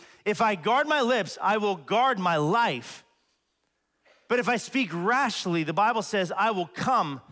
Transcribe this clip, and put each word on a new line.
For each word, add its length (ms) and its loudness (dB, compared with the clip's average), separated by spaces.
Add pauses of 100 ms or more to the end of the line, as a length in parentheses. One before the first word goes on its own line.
(240)
"If 180 0
I 120 2
guard 320 0
my 140 2
lips, 400 0
I 160 2
will 200 -2
guard 420 0
my 180 2
life. 680 0 (1200)
But 100 0
if 100 0
I 80 2
speak 360 -4
rashly," 680 0
the 100 -4
Bible 300 2
says, 340 -2
"I 140 2
will 160 -2
come 640 -2